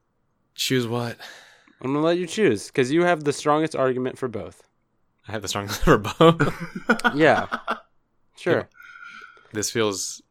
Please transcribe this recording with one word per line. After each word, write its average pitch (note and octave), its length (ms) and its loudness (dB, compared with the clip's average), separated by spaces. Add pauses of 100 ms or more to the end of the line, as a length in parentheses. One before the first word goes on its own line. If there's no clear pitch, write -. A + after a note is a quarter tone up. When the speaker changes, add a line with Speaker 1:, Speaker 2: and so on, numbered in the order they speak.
(540)
Speaker 1:
Choose B2+ 320 -2
what? A#2+ 300 -6 (640)
Speaker 2:
I'm C3 120 -4
gonna D3 120 0
let F3 140 2
you F3+ 80 -4
choose, D#3+ 440 0
'cause B2+ 200 0
you E3 140 2
have E3+ 200 0
the C#3+ 80 0
strongest D3+ 440 0
argument B2+ 420 -2
for C3 100 -4
both. F#2+ 340 -12 (680)
Speaker 1:
I G2 40 -12
have G#2+ 100 -6
the F#2+ 60 -8
strongest G2+ 320 -4
<laughs> - 20 -2
for C3 160 6
both. D#3+ 560 4 (560)
Speaker 2:
<laughs> - 40 -8
Yeah. C3+ 320 4 (880)
Sure. - 320 -2 (840)
Speaker 1:
This G#2+ 180 -6
feels, G#2 600 -4